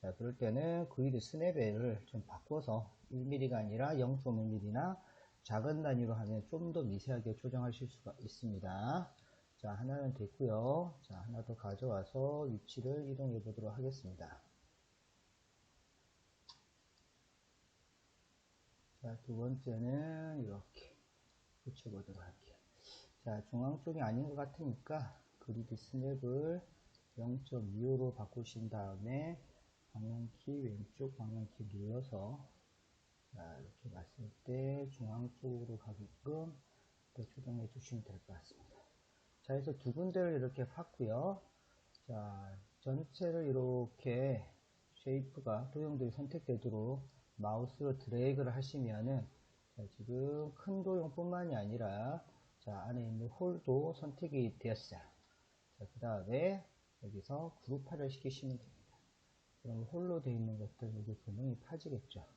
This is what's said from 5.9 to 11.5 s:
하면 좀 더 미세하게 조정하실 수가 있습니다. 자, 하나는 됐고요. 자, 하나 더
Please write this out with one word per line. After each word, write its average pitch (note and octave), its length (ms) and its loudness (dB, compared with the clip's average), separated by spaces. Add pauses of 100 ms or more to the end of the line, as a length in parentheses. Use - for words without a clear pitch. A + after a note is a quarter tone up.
하면 A2 340 0
좀 E3 240 -2
더 D#3+ 100 2
미세하게 A2+ 540 0
조정하실 B2 520 0
수가 - 300 -10
있습니다. G#2+ 920 -2 (480)
자, G#2 140 -4
하나는 C3 420 0
됐고요. C3 880 2
자, F#2+ 160 -10
하나 A2+ 260 -4
더 A#2 100 -4